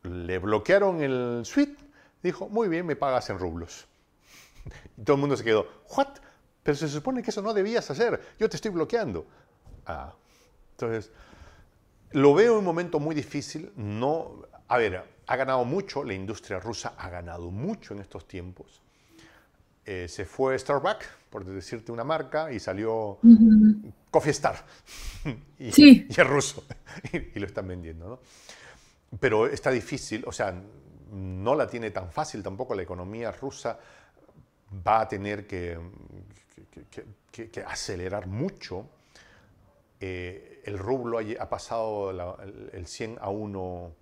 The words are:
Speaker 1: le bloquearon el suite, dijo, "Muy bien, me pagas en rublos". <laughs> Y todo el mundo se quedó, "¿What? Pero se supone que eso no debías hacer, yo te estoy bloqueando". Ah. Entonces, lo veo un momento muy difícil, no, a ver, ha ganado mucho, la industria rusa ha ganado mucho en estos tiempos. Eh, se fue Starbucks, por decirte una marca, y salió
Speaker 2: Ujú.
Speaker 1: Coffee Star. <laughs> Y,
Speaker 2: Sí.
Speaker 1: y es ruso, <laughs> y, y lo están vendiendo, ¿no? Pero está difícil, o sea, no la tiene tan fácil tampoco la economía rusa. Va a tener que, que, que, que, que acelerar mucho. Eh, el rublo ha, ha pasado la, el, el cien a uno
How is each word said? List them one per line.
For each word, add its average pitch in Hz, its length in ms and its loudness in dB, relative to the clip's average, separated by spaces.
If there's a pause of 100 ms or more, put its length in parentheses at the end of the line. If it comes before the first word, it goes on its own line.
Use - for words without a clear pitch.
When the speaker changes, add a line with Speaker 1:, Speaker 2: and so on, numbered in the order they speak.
Speaker 1:
le 90 340 -6
bloquearon 160 640 2
el 123 420 -4
suite, 285 320 -2 (460)
dijo, 180 260 -6
"Muy 214 200 -2
bien, 170 180 -2
me 147 100 -4
pagas 131 320 0
en 98 100 -6
rublos". 85 480 -8 (760)
<laughs> - 320 -20
Y 107 60 -16
todo 139 140 4
el 139 40 0
mundo 143 160 0
se 110 80 -8
quedó, 110 220 4 (300)
"¿What? 277 200 0 (460)
Pero 147 140 0
se 156 120 -4
supone 208 340 -4
que 330 80 -4
eso 202 120 -6
no 220 100 -4
debías 208 380 0
hacer, 180 300 0 (180)
yo 214 100 2
te - 80 -4
estoy 220 140 -4
bloqueando". 160 560 -2 (600)
Ah. 73 260 -10 (600)
Entonces, 113 380 -6 (1000)
lo 143 220 8
veo 220 240 6
un 202 60 0
momento 170 360 -2
muy 156 140 -2
difícil, 147 640 -8
no, 120 680 -4 (240)
a 120 120 0
ver, 92 240 0 (240)
ha 127 100 -2
ganado 131 280 0
mucho, 156 400 -4
la 110 100 -6
industria 98 440 -8
rusa 110 400 -10
ha 92 100 -12
ganado 85 420 -12
mucho 135 440 -8
en 101 60 -12
estos 98 280 -16
tiempos. - 540 -16 (1040)
Eh, 92 220 -8
se 92 180 -10
fue 131 320 -2
Starbucks, 143 480 -2 (240)
por 101 160 -12
decirte 98 460 -12
una 117 120 -6
marca, 151 480 -4
y 120 80 -6
salió 107 640 -4
Speaker 2:
Ujú. 214 680 10 (180)
Speaker 1:
Coffee 151 220 2
Star. 107 240 -2 (680)
<laughs> - 340 -10
Y, 127 140 -8
Speaker 2:
Sí. 277 360 12
Speaker 1:
y 151 120 0
es 151 60 8
ruso, 135 380 0 (240)
<laughs> - 240 -12
y, - 40 -4
y - 240 -8
lo 98 60 -4
están 95 220 -8
vendiendo, 82 400 -12
¿no? 127 120 -16 (1000)
Pero 113 280 4
está - 240 -2
difícil, 120 560 -4
o 117 60 -10
sea, 98 220 -2 (580)
no 95 420 -2
la 139 120 2
tiene 117 240 -8
tan 92 220 -8
fácil 151 300 -8
tampoco 98 320 -6
la 95 80 -4
economía 95 500 -8
rusa. 123 460 -8 (1080)
Va 110 140 6
a 110 80 0
tener 101 380 -6
que, 87 320 -8 (920)
que, - 200 -20
que, - 140 -16 (280)
que, 113 180 -14
que 110 120 -12
acelerar 95 640 -8
mucho. 110 600 -8 (1120)
Eh, 92 640 -10
el 101 140 -8
rublo 117 400 -4
ha, 113 40 -2 (200)
ha 98 60 -8
pasado 107 640 -4
la, 90 300 -8
el, 107 300 -16
el 90 140 -12
cien 117 340 -10
a 101 100 -6
uno 92 720 -8